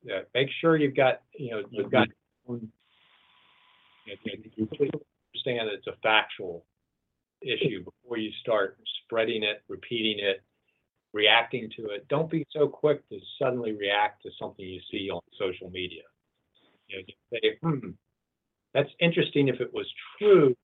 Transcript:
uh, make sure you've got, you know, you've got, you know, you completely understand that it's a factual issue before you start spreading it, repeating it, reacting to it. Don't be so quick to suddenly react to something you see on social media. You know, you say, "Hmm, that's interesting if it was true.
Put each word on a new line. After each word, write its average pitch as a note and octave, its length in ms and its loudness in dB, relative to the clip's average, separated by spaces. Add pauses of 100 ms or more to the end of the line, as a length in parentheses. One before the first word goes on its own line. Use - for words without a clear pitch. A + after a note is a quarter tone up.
(160)
uh, F#2 60 -2 (120)
make C3+ 140 2 (140)
sure E3 160 6
you've C#3 180 2
got, C3 280 4 (140)
you B2 140 -8
know, G#2+ 200 -6
you've G2+ 200 -4
got, A#2+ 160 6 (400)
you B2 80 -8
know, A#2 40 -10 (1500)
you G#2 500 -12
completely C3 460 -2 (320)
understand A#2+ 340 -4
that G#2 60 -4
it's F#2+ 140 -10
a G2 140 -8
factual G#2 640 0 (800)
issue G#2+ 440 -2
before A#2 320 -10
you G#2+ 140 -4 (100)
start G#2 360 0 (280)
spreading A2+ 380 -2
it, G#2 260 -4
repeating A2 500 -4
it, G2 240 -2 (680)
reacting A2 640 2
to A2+ 80 -10
it. G#2 240 -8
Don't D#3 200 0
be D#3+ 220 -2
so D3 160 2
quick - 420 0
to G#2 80 -14 (240)
suddenly B2 300 -2
react G#2 520 0
to G2 140 -12
something G2+ 280 -12
you F#2 160 -12 (100)
see G2 180 -6
on F2 120 -6 (180)
social F#2 300 -6
media. F2+ 340 -10 (840)
You G2 100 -14
know, F#2+ 100 -12
you - 60 -20 (180)
say, A2 320 0
"Hmm, C3+ 280 -2 (840)
that's C#3+ 160 2 (100)
interesting D#3 480 2
if B2+ 140 -2
it A#2+ 120 -6
was G#2 140 -6 (300)
true. F#3 460 8